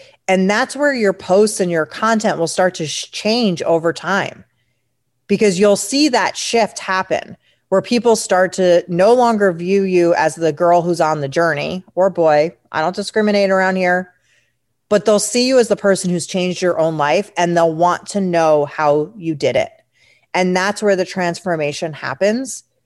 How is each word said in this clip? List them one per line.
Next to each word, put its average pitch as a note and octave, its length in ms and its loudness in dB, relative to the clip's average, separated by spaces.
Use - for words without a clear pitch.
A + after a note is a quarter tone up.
And F#3+ 220 2
that's A#3 260 -2
where C#4+ 180 0
your G#3 200 0
posts G#3 480 0
and F3+ 100 0
your D#3+ 140 0
content A3 520 -2
will F3+ 100 -2
start F#3 280 0
to E3 100 -6
sh-, - 260 -10
change G#3+ 520 -2
over E3 300 0
time, F3 500 -4
because G3+ 320 2
you'll G3+ 160 4
see C#4 320 0
that G#3+ 300 0
shift - 420 -2
happen - 560 -4
where F#3+ 140 2
people A#3 340 2
start F#3 380 0
to F3 340 2
no F3+ 260 4
longer A3+ 380 2
view F3+ 320 0
you F3 300 2
as D#3 220 0
the E3 180 -2
girl F3 280 4
who's E3+ 200 -2
on D#3 180 0
the C#3 80 -4
journey, D#3+ 560 -2
or F#3+ 140 2
boy, D#3+ 460 2
I - 80 -4
don't F3 160 -2
discriminate G3+ 540 0
around F#3+ 260 2
here, F3+ 380 -2
but G#3 160 0
they'll G#3 160 4
see B3 260 0
you B3+ 140 4
as A3 80 2
the G#3 80 2
person F#3+ 340 0
who's F3 180 -4
changed F3+ 340 -4
your F3 180 0
own D#3+ 180 0
life, D3+ 380 0
and F3 220 0
they'll E3 180 2
want F3 320 0
to G3+ 140 -4
know D#3+ 440 2
how D3+ 520 0
you E3 180 -6
did C3+ 220 -2
it. - 140 -2
And F3+ 220 0
that's G3+ 280 -2
where G3+ 120 2
the F3+ 80 -2
transformation E3+ 880 -4
happens, G3 720 -4